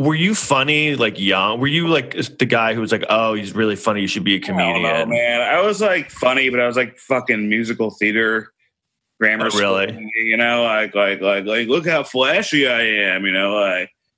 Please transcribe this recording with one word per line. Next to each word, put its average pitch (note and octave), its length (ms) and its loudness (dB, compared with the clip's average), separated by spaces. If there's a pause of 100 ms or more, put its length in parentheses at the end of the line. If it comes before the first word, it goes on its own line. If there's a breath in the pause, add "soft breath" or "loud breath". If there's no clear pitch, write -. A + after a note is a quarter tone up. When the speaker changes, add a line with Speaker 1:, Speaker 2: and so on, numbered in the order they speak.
Speaker 1:
were D#3 100 2
you F3+ 200 0
funny, D3 600 0
like, A2+ 240 0
young? G2 400 0
Were C3 80 0
you, E3 200 0
like, D3 280 0 (220)
the C3 80 0
guy A2+ 300 2
who A2+ 60 -2
was G#2+ 100 -4
like, G#2 180 0
"Oh, A2 240 2
he's G2+ 200 -6
really G#2+ 220 2
funny, G#2 260 -2
you F#2+ 60 0
should F#2 160 -4
be G2 120 2
a - 20 2
Speaker 2:
I - 100 -8
don't F#2 100 -4
know, E2+ 160 0
Speaker 1:
comedian"? E2+ 360 0
Speaker 2:
man. A#2+ 320 0
I B2+ 200 2
was, G3+ 200 0
like, F#3 280 0
funny, C3 400 0
but B2 100 0
I A#2+ 80 2
was, A#2+ 100 -2
like, A#2+ 200 -2
fucking A#2 520 -2
musical A2+ 420 -2
theater A2 640 -2 (680)
grammar A2 320 2
Speaker 1:
Oh, G#2 60 -2
really? G2 340 0
Speaker 2:
school, A2 160 -14 (140)
you A2+ 120 0
know, A#2+ 280 2
like, A2 320 0
like, G2 260 0
like, G2 240 0
like, A2 220 -2
"Look D3+ 200 0
how D#3 160 0
flashy C#3+ 640 0
I A#2+ 140 0
am," G2+ 440 0
you F#2+ 60 0
know, G2 220 0
like, F#2+ 360 0 (280)